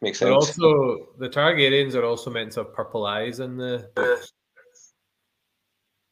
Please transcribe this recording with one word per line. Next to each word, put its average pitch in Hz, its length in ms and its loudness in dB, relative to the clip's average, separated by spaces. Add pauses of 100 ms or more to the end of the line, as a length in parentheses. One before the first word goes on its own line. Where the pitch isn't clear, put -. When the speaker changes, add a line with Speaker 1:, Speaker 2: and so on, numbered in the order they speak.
Speaker 1:
Makes 101 200 -4
Speaker 2:
They're 120 120 2
Speaker 1:
sense. 147 260 2
Speaker 2:
also, 143 500 2 (100)
the 127 100 -8
Targaryens 139 680 2
are 120 120 0
also 117 240 -4
meant 113 220 -6
to 117 80 -6
have 107 120 -8
purple 110 320 -6
eyes 110 340 -4
in 127 200 -10
the 123 320 -6 (2250)